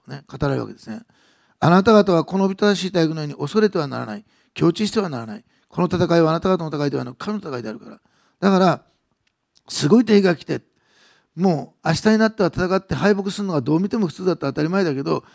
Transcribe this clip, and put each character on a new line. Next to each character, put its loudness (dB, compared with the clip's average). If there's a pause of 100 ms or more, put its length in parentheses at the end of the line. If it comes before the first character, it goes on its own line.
ね、 -16
語 -18
ら -2
れ -2
る -4
わ -10
け -18
で -20
す -18
ね。 -14 (580)
「あ 2
な 6
た 4
方 6
は 2
こ -6
の 2
お 0
び -4
た -2
だ 2
し -6
い -6
大 2
軍 -6
の -8
よ -8
う -8
に -14
恐 -4
れ 4
て -4
は -2
な -8
ら -8
な -10
い。 -18 (300)
驚 2
奇 -4
し -6
て -2
は -6
な -8
ら -10
な -12
い。 -18 (240)
こ -6
の 2
戦 0
い 6
は 4
あ 0
な -2
た -4
方 2
の -8
戦 -4
い -2
で -4
は -6
な -10
く、 -20
神 -8
の -12
戦 -8
い -10
で -10
あ -10
る -16
か -20
ら。」 -20 (400)
だ 2
か 4
ら、 2 (800)
す -4
ご 6
い -2
敵 6
が 2
来 -12
て、 -6 (760)
も -2
う -2
明 0
日 0
に 4
な 4
っ 0
て -2
は 2
戦 -2
っ 0
て -6
敗 2
北 -4
す -8
る -4
の -4
が 0
ど 0
う 2
見 -2
て -4
も 0
普 -8
通 -12
だ 2
っ -4
た -6
ら -4
当 -8
た 0
り -2
前 0
だ 0
け -6
ど、 -4 (120)